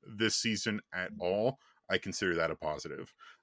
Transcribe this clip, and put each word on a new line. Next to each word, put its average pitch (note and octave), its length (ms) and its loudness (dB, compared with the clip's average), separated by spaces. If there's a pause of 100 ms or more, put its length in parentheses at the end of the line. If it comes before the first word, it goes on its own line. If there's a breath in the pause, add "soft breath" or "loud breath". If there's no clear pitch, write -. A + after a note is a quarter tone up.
this A2 320 2
season G#2+ 460 0 (120)
at F2+ 160 -4 (100)
all, G2+ 380 2 (320 soft breath)
I F#2+ 80 4
consider F#2 380 0
that E2 160 2
a D2+ 40 -2
positive. D2+ 580 -6 (300 loud breath)